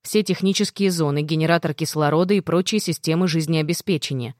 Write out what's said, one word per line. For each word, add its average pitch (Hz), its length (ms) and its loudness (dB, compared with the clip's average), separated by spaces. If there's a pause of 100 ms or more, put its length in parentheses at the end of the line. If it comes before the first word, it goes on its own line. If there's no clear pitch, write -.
все 214 220 0
технические 190 680 0
зоны, 147 300 0
генератор 160 520 0
кислорода 156 600 0
и 196 80 2
прочие 180 380 0
системы 170 500 0
жизнеобеспечения. 156 1120 -2